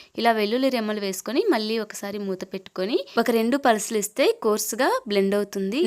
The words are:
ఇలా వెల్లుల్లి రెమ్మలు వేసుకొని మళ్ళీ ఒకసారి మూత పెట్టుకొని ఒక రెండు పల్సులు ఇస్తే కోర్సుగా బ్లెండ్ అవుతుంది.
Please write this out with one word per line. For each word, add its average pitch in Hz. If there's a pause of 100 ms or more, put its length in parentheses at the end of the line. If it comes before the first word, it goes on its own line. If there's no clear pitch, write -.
(160)
ఇలా 226
వెల్లుల్లి 240
రెమ్మలు 214
వేసుకొని 220 (100)
మళ్ళీ 220
ఒకసారి 208 (120)
మూత 190 (120)
పెట్టుకొని 190 (240)
ఒక 240 (120)
రెండు 240
పల్సులు 220
ఇస్తే 196 (340)
కోర్సుగా 220 (220)
బ్లెండ్ 196
అవుతుంది. 202